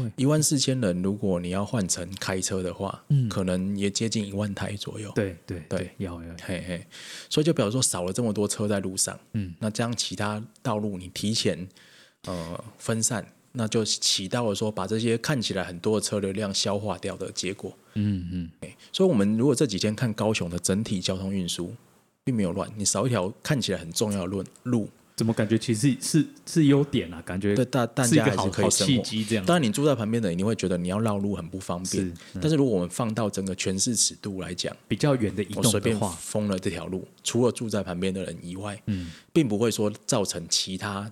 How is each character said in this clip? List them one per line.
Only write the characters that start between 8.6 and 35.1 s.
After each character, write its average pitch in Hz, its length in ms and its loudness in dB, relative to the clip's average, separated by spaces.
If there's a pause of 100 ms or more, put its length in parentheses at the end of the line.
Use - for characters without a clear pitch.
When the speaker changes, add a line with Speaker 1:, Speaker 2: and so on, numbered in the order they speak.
Speaker 2:
在 104 120 2
路 95 160 -4
上。 95 240 -2 (120)
Speaker 1:
嗯。 95 260 -4
Speaker 2:
那 107 140 -2
这 113 100 -4
样 117 140 -2
其 - 200 -4
他 107 240 -2 (220)
道 110 160 -2
路 104 220 -4
你 90 80 -12
提 104 260 -2
前， 92 340 0 (600)
呃， 85 360 -6 (140)
分 113 240 -2
散， 113 240 -2 (280)
那 110 140 -2
就 110 160 2
起 - 440 0
到 120 200 0
了 104 60 2
说 107 180 0
把 98 140 -4
这 110 140 0
些 113 180 2
看 127 240 0
起 98 140 -2
来 92 80 0
很 87 160 -8
多 107 200 2
的 95 60 0
车 107 140 -2
流 98 120 0
量 98 220 -4
消 104 240 0
化 101 220 -4
掉 92 180 -6
的 95 140 -8
结 - 200 -4
果。 98 240 -10 (200)
Speaker 1:
嗯， 101 360 0
嗯。 87 180 -4 (120)
Speaker 2:
嘿， 78 140 -12 (160)
所 190 140 2
以 185 40 6
我 170 40 4
们 104 240 4
如 120 80 4
果 143 80 6
这 139 140 2
几 101 100 -4
天 107 160 0
看 113 200 0
高 107 200 2
雄 90 160 -2
的 87 80 -4
整 98 260 0
体 104 160 -2
交 92 160 -2
通 95 160 -4
运 95 160 -2
输， 87 240 -4 (520)
并 135 120 0
没 110 60 2
有 87 100 2
乱， 95 240 -2
你 104 80 -6
少 101 220 2
一 135 40 0
条 101 220 2 (120)
看 139 180 2
起 98 100 -2
来 90 60 0
很 82 140 -10
重 104 200 0
要 98 100 0
的 85 40 -2
路， 95 180 -2 (200)
路。 117 260 0 (260)
Speaker 1:
怎 120 80 0
么 113 80 4
感 113 160 2
觉 110 120 4
其 113 160 0
实 123 260 4
是， - 240 4 (180)
是 160 220 4
优 139 180 8
点 92 300 -2
啊？ 82 80 -10
感 90 180 -4
觉 101 140 2
Speaker 2:
对， 120 120 4
大-， 120 200 2
大 131 220 0
家 117 180 6
还 107 60 4
是 98 180 2
可 104 160 2
以 107 60 4
生 - 0 -
活。 - 0 -
Speaker 1:
是 101 200 4
一 131 40 6
个 - 20 4
好， - 0 -
好 98 60 0
契 110 140 -4
机 110 60 0
这 107 120 0
样。 98 100 0
Speaker 2:
当 170 100 6
然 180 60 4
你 113 100 2
住 143 140 0
在 147 80 6
旁 110 160 0
边 113 140 2
的， 90 100 2
你 87 100 0
会 110 120 2
觉 95 120 0
得 90 80 2
你 87 120 -2
要 92 100 0
绕 107 220 2
路 101 160 0
很 87 120 -6
不 92 120 -8
方 92 240 -4
便。 95 200 -2
Speaker 1:
是， 90 80 -2 (220)
嗯。 92 80 -8
Speaker 2:
但 151 80 2
是 156 60 4
如 139 100 6
果 120 80 2
我 95 60 4
们 90 100 0
放 110 240 -2
到 110 160 0
整 98 160 -4
个 95 80 -4
全 95 240 -2
市 113 180 0
尺 - 200 2
度 95 260 -8
来 87 140 -8
讲， - 200 -6 (120)
Speaker 1:
比 - 80 0
较 143 200 4